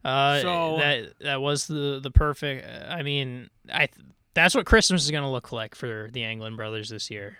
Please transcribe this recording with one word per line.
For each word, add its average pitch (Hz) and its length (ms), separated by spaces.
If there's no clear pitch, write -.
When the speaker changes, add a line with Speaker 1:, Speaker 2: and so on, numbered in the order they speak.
Speaker 1:
uh, 139 360
Speaker 2:
So 165 380
Speaker 1:
that, 143 420
that 139 200
was 143 260
the, 143 360
the 135 80
perfect, 143 560
I 170 140
mean, 135 460
I 147 140
th-, - 200
that's 170 200
what 220 120
Christmas 185 380
is 147 60
gonna 143 200
look 127 220
like 110 220
for 110 380
the 120 100
Anglin 110 340
brothers 110 340
this 107 200
year. 101 300